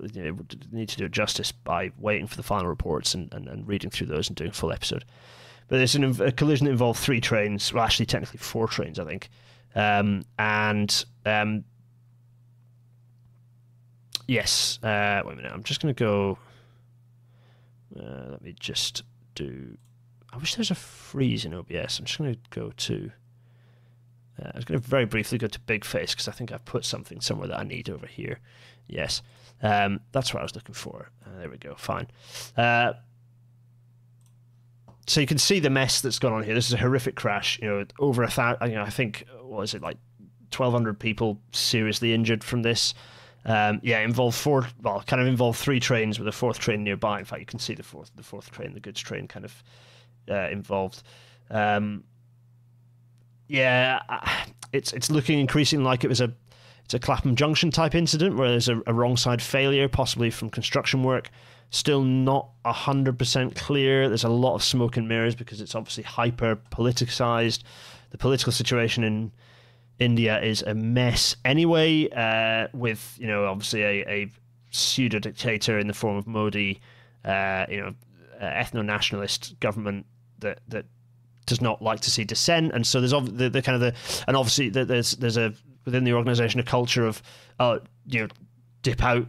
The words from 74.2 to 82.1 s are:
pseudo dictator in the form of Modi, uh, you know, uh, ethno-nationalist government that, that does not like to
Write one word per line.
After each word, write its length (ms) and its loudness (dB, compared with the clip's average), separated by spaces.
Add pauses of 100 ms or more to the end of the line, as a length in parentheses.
pseudo 480 2
dictator 600 -2
in 80 0
the 60 -2
form 240 -2
of 100 -6
Modi, 540 -2 (420)
uh, 460 0
you 100 -4
know, 140 -8 (480)
uh, 100 -4
ethno-nationalist 1080 -4
government 440 -2 (340)
that, 280 -6
that 180 -8 (600)
does 160 0
not 200 0
like 200 0
to 100 0